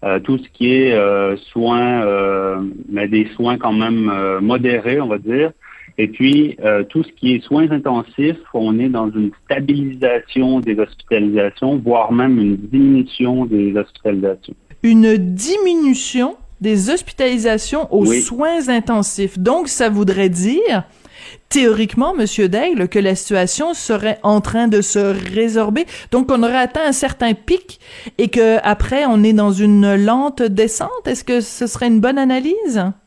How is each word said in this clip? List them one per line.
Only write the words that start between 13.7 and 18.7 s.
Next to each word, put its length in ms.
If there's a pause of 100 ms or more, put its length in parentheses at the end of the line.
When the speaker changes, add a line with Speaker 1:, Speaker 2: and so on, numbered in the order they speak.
Speaker 1:
hospitalisations. 760 (280)
Speaker 2:
Une 360
diminution 1160 (260)
des 260
hospitalisations 1040
aux 140
Speaker 1:
Oui. 160
Speaker 2:
soins 460
intensifs. 680